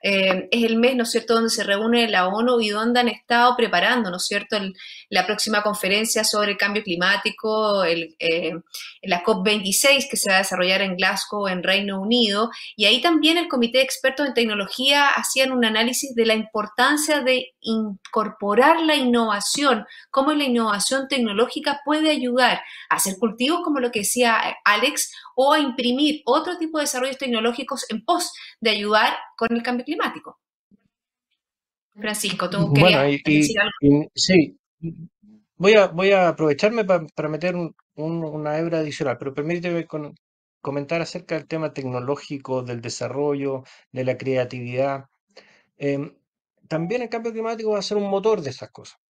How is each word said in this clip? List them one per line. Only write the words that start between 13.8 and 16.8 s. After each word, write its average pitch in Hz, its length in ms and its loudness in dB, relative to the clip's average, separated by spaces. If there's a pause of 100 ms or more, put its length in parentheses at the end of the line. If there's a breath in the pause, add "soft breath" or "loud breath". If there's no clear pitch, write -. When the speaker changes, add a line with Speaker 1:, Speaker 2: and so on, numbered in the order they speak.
Speaker 1:
Expertos 262 420 -2
en 240 80 -4
Tecnología 240 760 0
hacían 262 420 0
un 247 140 2
análisis 233 480 -2
de 226 100 2
la 220 100 2
importancia 262 880 0